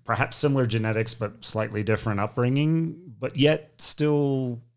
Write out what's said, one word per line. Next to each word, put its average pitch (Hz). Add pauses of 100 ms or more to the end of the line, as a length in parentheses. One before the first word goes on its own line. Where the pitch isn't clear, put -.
perhaps 117
similar 135
genetics, 110
but -
slightly 107
different 107
upbringing, 156
but -
yet 151
still 139 (140)